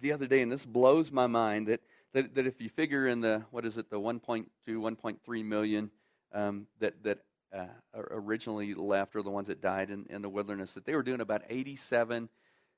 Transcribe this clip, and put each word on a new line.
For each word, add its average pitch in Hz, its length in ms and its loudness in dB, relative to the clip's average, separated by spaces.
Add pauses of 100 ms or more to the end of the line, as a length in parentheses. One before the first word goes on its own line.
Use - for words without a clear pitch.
the 143 120 0
other 139 140 -2
day, 131 160 6
and 120 100 0
this 120 140 -6
blows 131 440 6
my 127 160 4
mind, 110 400 2
that, 117 140 2 (320)
that, 131 240 0
that 131 100 2
if 127 140 -4
you 113 80 -6
figure 143 400 0
in 120 120 2
the, 110 300 2
what 120 140 -6
is 110 120 -2
it, 113 140 -6
the 104 80 -2
one 113 220 -2
point 113 300 -4 (160)
two, 113 140 -4
one 113 160 -2
point 110 280 -6
three 117 180 -4
million, 107 480 0 (420)
um, 101 340 -4 (140)
that, 104 220 -2
that, 104 160 -2 (340)
uh, 92 140 -8 (260)
or-, 110 200 -10
originally 107 640 -4
left, 98 420 0
or 107 60 -2
the 98 80 -6
ones 101 180 -4
that 82 120 -6
died 95 300 0
in, 101 200 -10
in 101 120 -10
the 101 60 -8
wilderness, 98 460 -6
that - 100 -16
they 151 100 -4
were 143 80 2
doing 123 180 -2
about 104 280 -2
eighty-seven 117 800 -2 (500)